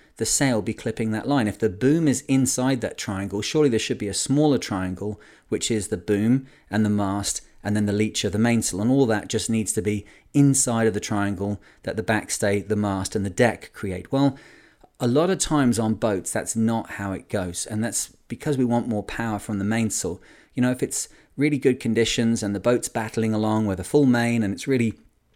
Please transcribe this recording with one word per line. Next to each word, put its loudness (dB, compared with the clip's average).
the -2
sail 0
be -4
clipping -4
that -4
line? 2
If -4
the 2
boom 2
is 0
inside 2
that -6
triangle, -4
surely 4
there 2
should -4
be -4
a -6
smaller 2
triangle, -4
which -2
is 0
the -2
boom 2
and 2
the 2
mast -2
and -2
then 2
the 0
leach 0
of 0
the -2
mainsail, 2
and 0
all 4
that 0
just -4
needs 0
to -2
be -2
inside 4
of 2
the -2
triangle -2
that -6
the -2
backstay, 0
the -2
mast, -2
and -2
the -2
deck 0
create. -8
Well, 2
a -2
lot 2
of 0
times 2
on 0
boats, -2
that's -4
not 0
how -6
it -8
goes, -4
and -4
that's -6
because -4
we 2
want 0
more -2
power -6
from -6
the -2
mainsail. -2
You 0
know, 2
if -2
it's -6
really 2
good 2
conditions 2
and -2
the -4
boat's 2
battling -2
along 0
with 0
a -6
full 4
main 2
and 0
it's -10
really, 0